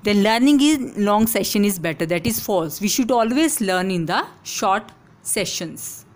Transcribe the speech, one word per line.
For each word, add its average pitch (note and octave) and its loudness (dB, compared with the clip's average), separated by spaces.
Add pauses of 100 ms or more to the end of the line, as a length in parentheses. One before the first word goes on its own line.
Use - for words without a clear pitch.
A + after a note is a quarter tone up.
Then G#3 2
learning B3+ 4
in D4 2 (120)
long G#3 4
session G#3 0
is F#3+ 0
better. D#3+ -4
That E3+ -2
is A3+ -2
false. E3 -2
We G3+ -2
should B3+ 0
always B3+ 2
learn F#3 0
in E3+ -2
the A3 -2 (180)
short G#3+ -4 (300)
sessions. - -8